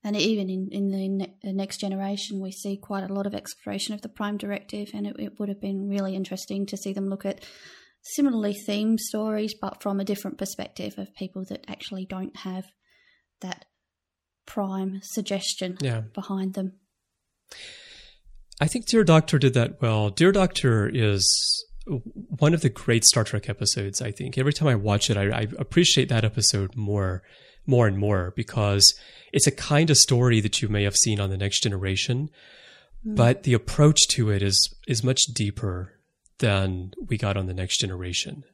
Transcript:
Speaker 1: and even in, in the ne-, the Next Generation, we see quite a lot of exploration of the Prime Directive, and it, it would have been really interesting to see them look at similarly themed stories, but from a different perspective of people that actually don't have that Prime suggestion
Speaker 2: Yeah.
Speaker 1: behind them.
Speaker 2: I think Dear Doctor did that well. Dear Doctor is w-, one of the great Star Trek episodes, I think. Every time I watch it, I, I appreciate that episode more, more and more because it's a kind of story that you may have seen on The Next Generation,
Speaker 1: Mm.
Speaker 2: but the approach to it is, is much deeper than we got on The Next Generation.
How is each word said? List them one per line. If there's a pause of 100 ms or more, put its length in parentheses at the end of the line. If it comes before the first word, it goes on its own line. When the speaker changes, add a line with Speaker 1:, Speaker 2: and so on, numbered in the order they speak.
Speaker 1:
and
even
in,
in
the
ne-,
the
Next
Generation,
we
see
quite
a
lot
of
exploration
of
the
Prime
Directive,
and
it,
it
would
have
been
really
interesting
to
see
them
look
at (580)
similarly (120)
themed
stories,
but
from
a
different
perspective
of
people
that
actually
don't
have (760)
that (840)
Prime
suggestion
Speaker 2:
Yeah. (100)
Speaker 1:
behind
them. (1900)
Speaker 2:
I
think
Dear
Doctor
did
that
well.
Dear
Doctor
is (220)
w-, (360)
one
of
the
great
Star
Trek
episodes,
I
think.
Every
time
I
watch
it,
I,
I (120)
appreciate
that
episode
more, (440)
more
and
more
because (380)
it's
a
kind
of
story
that
you
may
have
seen
on
The
Next
Generation, (800)
Speaker 1:
Mm.
Speaker 2:
but
the
approach (120)
to
it
is, (120)
is
much (120)
deeper (380)
than (180)
we
got
on
The
Next
Generation.